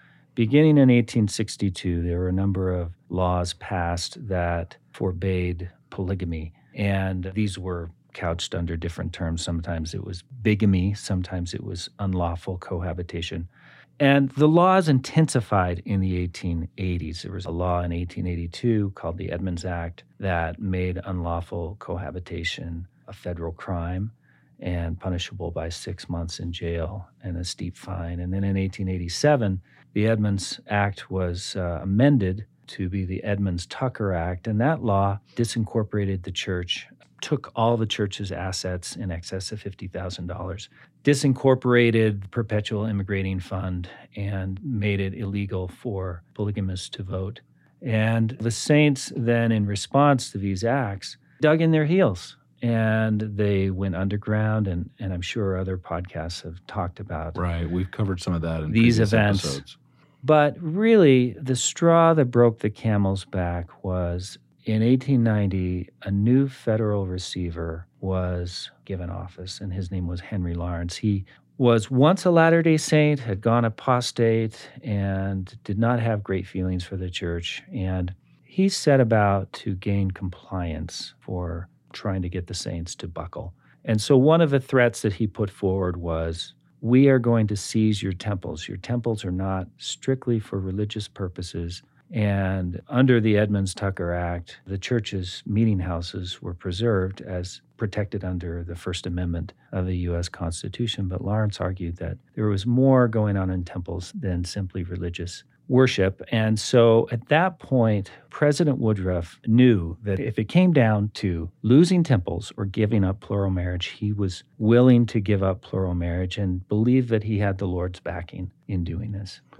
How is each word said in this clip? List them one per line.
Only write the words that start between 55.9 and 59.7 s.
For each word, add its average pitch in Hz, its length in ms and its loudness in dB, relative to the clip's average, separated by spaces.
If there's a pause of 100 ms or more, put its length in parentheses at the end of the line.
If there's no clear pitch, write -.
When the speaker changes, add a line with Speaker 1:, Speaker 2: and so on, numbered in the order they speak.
Speaker 1:
have 82 240 -14
talked 87 320 -6
about 80 400 -8
Speaker 2:
Right, 85 320 -2
we've 92 200 -2
covered 95 300 -2
some 92 120 -2
of 85 100 0
that 80 200 -2
in 78 100 -4
Speaker 1:
these 113 240 6
Speaker 2:
previous 110 160 4
Speaker 1:
events. 104 320 4
Speaker 2:
episodes. 69 320 -8 (460)